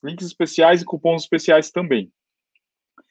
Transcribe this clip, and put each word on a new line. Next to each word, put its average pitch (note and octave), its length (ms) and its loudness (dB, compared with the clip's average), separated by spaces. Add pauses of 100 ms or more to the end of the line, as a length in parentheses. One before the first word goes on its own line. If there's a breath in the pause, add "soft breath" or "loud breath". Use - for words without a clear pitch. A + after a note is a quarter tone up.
links F3 220 -12
especiais E3+ 560 2
e - 20 -16
cupons E3 380 -2
especiais D#3 480 2
também. C#3 420 -4 (1000)